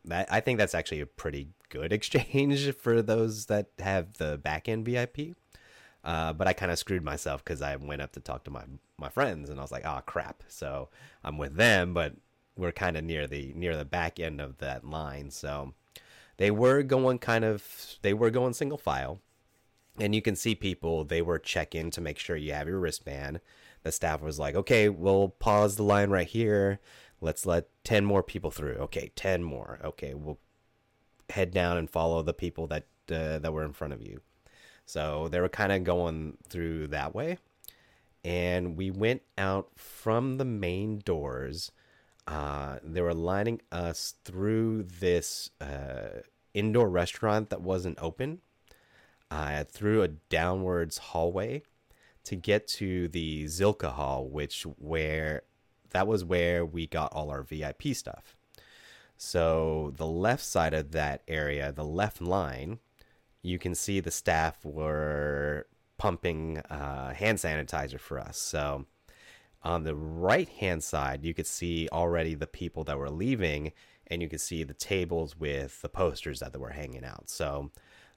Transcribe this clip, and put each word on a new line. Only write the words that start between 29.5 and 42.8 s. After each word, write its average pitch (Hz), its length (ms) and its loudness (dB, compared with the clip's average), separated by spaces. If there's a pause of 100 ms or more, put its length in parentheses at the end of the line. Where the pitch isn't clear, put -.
Okay, 71 300 -8
we'll 76 240 -8 (920)
head 92 200 2
down 87 260 2
and 82 140 -2
follow 82 320 2
the 78 120 0
people 82 340 -6
that, 76 180 -4 (240)
uh, 78 280 -2
that 80 140 -2
were 78 120 -2
in 73 80 -6
front 73 200 -6
of - 100 -10
you." 50 180 -14 (640)
So 78 420 -2
they 87 120 2
were 90 80 4
kinda 98 320 4
going 85 580 0 (100)
through 82 400 -4
that 73 260 -4
way. 160 240 -4 (840)
And 87 520 0
we 95 140 -2
went 110 320 2 (140)
out 95 420 0
from 127 600 0
the 139 60 2
main 104 560 0
doors. 71 720 -4 (540)
Uh, 71 560 -4